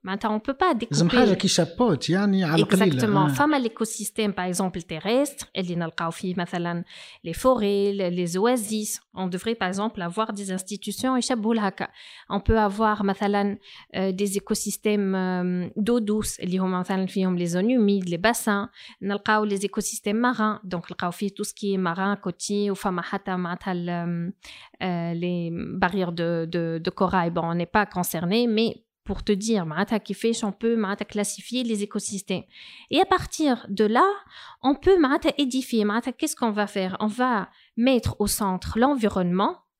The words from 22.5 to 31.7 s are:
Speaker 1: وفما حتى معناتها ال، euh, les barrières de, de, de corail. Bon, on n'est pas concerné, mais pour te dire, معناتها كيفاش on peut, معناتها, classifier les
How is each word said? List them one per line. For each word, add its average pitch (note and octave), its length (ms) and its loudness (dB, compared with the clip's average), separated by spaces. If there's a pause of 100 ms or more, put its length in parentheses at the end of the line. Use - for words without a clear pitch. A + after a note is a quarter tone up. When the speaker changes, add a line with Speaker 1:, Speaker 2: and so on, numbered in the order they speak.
Speaker 1:
وفما F#3 320 -2
حتى F#3+ 340 -6
معناتها F3+ 360 -4
ال، F3 600 -4 (500)
euh, E3+ 380 -2
les F3 300 -2 (280)
barrières F3+ 340 0
de, E3 320 -2
de, E3 400 -2
de F3+ 60 0
corail. F3 400 2
Bon, E3+ 140 -2
on E3+ 100 -2
n'est F3 240 -2
pas G3+ 80 2
concerné, F3+ 600 0
mais A3+ 380 0 (260)
pour F#3+ 120 -4
te G#3+ 100 0
dire, G3+ 320 0
معناتها F3+ 340 -2
كيفاش A3+ 460 -2
on G#3 40 -2
peut, A3+ 300 0
معناتها, G3+ 280 -4
classifier G#3 580 -4
les A3 180 -2